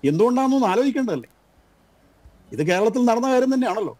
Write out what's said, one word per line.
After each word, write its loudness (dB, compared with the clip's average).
എന്തുകൊണ്ടാണെന്നൊന്ന് 2
ആലോചിക്കേണ്ടതല്ലേ? -2
ഇത് -6
കേരളത്തിൽ 0
നടന്ന 0
കാര്യം 2
തന്നെയാണല്ലോ. -4